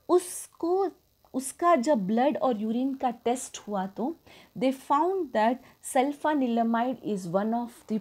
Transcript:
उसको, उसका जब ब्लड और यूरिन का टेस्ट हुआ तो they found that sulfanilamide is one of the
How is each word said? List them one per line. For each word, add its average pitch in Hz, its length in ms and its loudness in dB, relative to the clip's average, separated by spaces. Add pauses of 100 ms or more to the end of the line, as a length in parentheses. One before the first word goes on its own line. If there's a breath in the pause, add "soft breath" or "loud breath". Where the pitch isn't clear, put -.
उसको, 349 800 0 (440)
उसका 330 420 2
जब 233 320 2
ब्लड 233 300 2
और 233 240 0
यूरिन 247 320 -2
का 262 160 -2
टेस्ट - 580 -4
हुआ 196 200 -4
तो 262 280 -6 (440 loud breath)
they 262 140 2 (180)
found 349 340 2 (100)
that 226 200 2 (380 loud breath)
sulfanilamide 254 1120 0
is 190 260 -4
one 208 220 0
of 233 160 -4 (220)
the 220 100 0